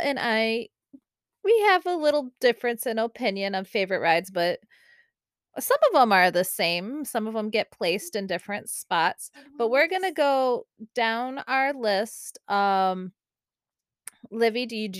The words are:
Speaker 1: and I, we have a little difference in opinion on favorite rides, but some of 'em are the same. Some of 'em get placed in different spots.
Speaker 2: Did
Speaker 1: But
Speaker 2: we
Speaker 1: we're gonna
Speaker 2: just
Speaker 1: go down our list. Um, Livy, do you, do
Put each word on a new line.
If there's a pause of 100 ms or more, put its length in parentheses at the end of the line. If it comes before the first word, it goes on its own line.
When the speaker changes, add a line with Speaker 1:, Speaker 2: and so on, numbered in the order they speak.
Speaker 1:
and
I, (720)
we
have
a
little
difference
in
opinion
on
favorite
rides,
but (1000)
some (160)
of
'em
are
the
same.
Some
of
'em
get
placed
in
different
spots.
Speaker 2:
Did
Speaker 1:
But
Speaker 2:
we
Speaker 1:
we're
gonna
Speaker 2:
just
Speaker 1:
go (280)
down (100)
our
list. (100)
Um, (1200)
Livy,
do
you,
do